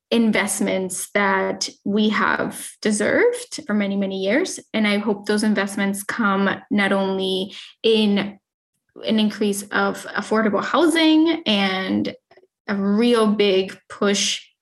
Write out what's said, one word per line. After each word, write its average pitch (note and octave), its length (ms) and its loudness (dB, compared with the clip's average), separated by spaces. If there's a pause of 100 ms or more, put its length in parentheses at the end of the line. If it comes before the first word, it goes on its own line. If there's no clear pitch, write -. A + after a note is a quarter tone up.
(120)
investments G3 1040 0
that F#3+ 520 0 (160)
we G#3+ 260 2
have G3+ 600 -2 (140)
deserved D4 840 0
for G#3 80 -4
many, G3+ 220 -2
many F#3+ 280 -4
years. C4 360 -2 (160)
And G#3+ 120 0
I G3+ 120 0
hope G#3 260 -4
those G#3+ 180 0
investments G3 600 0
come G3 460 0 (200)
not G3+ 220 2
only F#3+ 640 -2 (260)
in G#3+ 580 2 (640)
an A3 160 0
increase G#3 440 0
of G3 420 -4 (100)
affordable G#3 480 0
housing D#4+ 840 4
and G3 680 0 (520)
a G#3 80 -2
real A3 520 2
big G3+ 500 2 (120)
push - 540 0 (180)